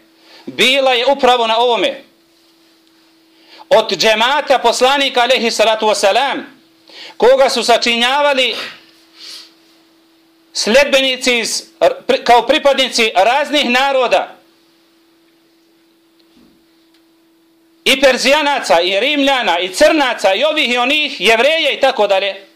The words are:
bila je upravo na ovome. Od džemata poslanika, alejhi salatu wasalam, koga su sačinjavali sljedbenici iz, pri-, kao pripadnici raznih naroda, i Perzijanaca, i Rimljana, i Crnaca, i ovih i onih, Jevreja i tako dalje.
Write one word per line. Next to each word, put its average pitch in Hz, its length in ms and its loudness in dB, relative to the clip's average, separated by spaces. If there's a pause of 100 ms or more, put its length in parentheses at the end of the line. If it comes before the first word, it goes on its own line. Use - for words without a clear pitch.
(460)
bila 254 480 0
je 240 120 -2
upravo 247 420 0
na 226 100 -2
ovome. 226 460 -2 (1700)
Od 202 280 0
džemata 247 640 0
poslanika, 254 640 0
alejhi 233 300 0
salatu 220 340 0
wasalam, 214 580 0 (720)
koga 262 320 4
su 233 140 -4
sačinjavali 247 920 0 (2000)
sljedbenici 254 840 0
iz, - 240 -6 (160)
pri-, 185 440 0
kao 233 240 4
pripadnici 262 680 0
raznih 247 540 0
naroda, 254 680 0 (3500)
i 269 160 2
Perzijanaca, 269 800 2
i 190 180 -2
Rimljana, 262 600 0
i 185 140 -6
Crnaca, 262 600 0
i 220 100 -2
ovih 302 260 0
i 247 80 -2
onih, 285 440 -2
Jevreja 269 500 2
i 214 80 -6
tako 262 280 0
dalje. 190 480 -4